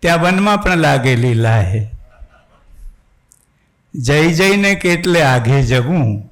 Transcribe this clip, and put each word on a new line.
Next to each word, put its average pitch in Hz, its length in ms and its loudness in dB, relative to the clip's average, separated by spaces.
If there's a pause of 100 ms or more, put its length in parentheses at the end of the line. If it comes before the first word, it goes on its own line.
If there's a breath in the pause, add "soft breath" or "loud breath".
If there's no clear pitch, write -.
ત્યાં 170 200 0
વનમાં 196 400 0
પણ 180 220 -2
લાગેલી 127 600 0
લાહે. 110 380 0 (2000)
જઈ 147 340 0 (100)
જઈને 196 340 2 (100)
કેટલે 175 420 0
આઘે 127 340 2 (120)
જવું 131 360 0 (260)